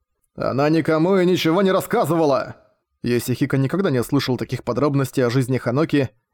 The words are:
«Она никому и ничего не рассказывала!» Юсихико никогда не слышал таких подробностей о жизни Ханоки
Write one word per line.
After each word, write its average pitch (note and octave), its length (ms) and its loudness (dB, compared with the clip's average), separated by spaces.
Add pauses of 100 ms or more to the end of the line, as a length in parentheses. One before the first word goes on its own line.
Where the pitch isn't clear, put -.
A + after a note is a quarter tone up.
(360)
«Она B2+ 340 -2
никому D#3+ 480 2
и F3+ 80 4
ничего F3 360 2
не F#3+ 100 2
рассказывала!» E3 840 0 (440)
Юсихико B2 560 -2
никогда E3 340 0
не B2 120 0
слышал C3 320 -2
таких A#2 280 -6
подробностей C3+ 600 0
о A#2 40 2
жизни B2+ 280 0
Ханоки C3 520 0 (240)